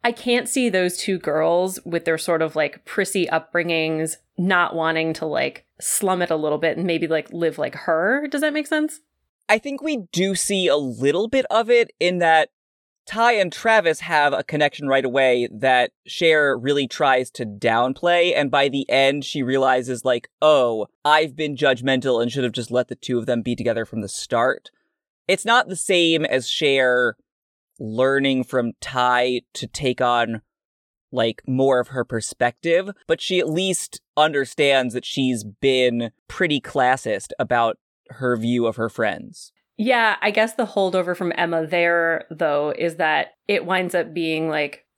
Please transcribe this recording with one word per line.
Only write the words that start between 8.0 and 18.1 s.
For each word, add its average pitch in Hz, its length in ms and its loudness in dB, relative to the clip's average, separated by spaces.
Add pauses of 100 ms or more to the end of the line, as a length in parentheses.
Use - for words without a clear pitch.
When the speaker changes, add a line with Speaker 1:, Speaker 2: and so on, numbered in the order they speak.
Speaker 1:
Does 277 140 -4
that 302 100 0
make 294 160 -4
sense? 302 320 -2 (480)
Speaker 2:
I 214 100 4
think 277 240 -10
we 285 300 -4
do 190 240 0
see 190 320 0
a 143 80 4
little 139 500 0
bit 262 240 0
of 220 200 0
it 233 280 4
in 180 200 0
that 160 320 4 (540)
Ty 233 280 0
and 190 200 0
Travis 208 460 2
have 147 340 2
a 143 120 -2
connection 147 420 -2
right 135 180 2
away 123 480 2
that 123 380 2 (160)
Cher 151 500 2
really 139 300 0
tries 131 460 0
to 123 120 -8
downplay, 127 920 2